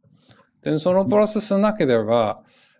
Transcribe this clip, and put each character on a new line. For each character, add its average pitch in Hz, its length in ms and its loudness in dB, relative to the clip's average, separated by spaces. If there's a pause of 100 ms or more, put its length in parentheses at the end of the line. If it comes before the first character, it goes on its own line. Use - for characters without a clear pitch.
(640)
で、 151 160 -2
そ 180 140 0
の 190 120 2
プ 190 120 0
ロ 214 100 4
セ 214 140 -4
ス - 120 -6
の 196 60 0
中 208 280 0
で 120 100 2
は、 110 480 0 (360)